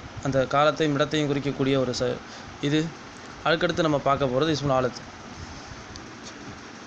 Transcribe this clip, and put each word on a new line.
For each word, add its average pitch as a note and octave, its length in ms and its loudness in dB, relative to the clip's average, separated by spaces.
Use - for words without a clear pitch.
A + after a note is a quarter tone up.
அந்த C3 220 2
காலத்தையும் D3 500 4
இடத்தையும் D3 340 2
குறிக்கக்கூடிய C#3 480 2
ஒரு B2+ 220 2
ச-, B2 180 0
இது. D#3 240 2
அதுக்கடுத்து E3 360 2
நம்ம D3+ 160 4
பார்க்க C#3 280 2
போறது C3+ 300 2
இஸ்முல் C#3 160 0
ஆலத்து. B2+ 280 2